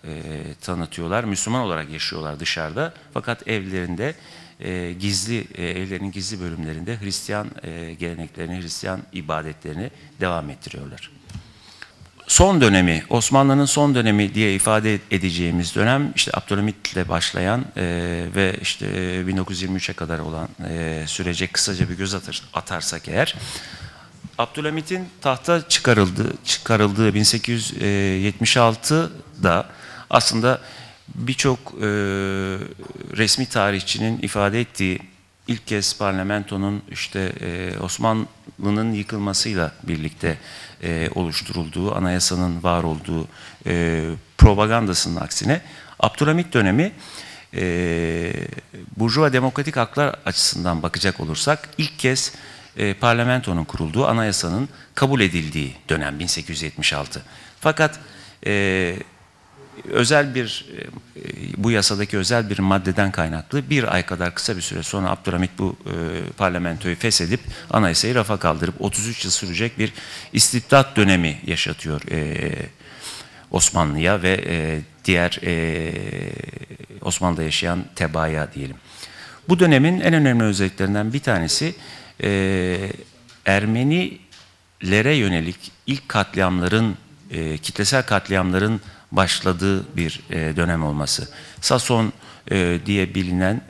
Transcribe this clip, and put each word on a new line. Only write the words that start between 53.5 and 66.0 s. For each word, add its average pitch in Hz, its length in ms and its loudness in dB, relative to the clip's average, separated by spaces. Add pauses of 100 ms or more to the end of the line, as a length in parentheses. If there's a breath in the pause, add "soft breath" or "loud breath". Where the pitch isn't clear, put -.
kurulduğu, 85 420 0
anayasanın 110 640 0 (260 loud breath)
kabul 135 260 2
edildiği 78 540 0 (140)
dönem 73 300 -2
bin 85 80 -4
sekiz 82 240 -4
yüz 78 120 -6
yetmiş 76 300 -4
altı. 71 300 -6 (380 loud breath)
Fakat, 156 400 2 (460 loud breath)
e, 95 500 2 (920)
özel 139 460 2
bir, 120 320 -6 (500)
e, - 60 -14 (340)
bu 113 140 2
yasadaki 104 480 2
özel 104 320 0
bir 95 80 -2
maddeden 98 520 4
kaynaklı 90 600 -4
bir 131 240 2
ay 90 120 0
kadar 87 280 -4
kısa - 220 -4
bir 90 60 -6
süre 92 200 -4
sonra 95 280 -2
Abdülhamit 90 480 0
bu, 98 180 -2 (100)
e, 98 60 -6 (400)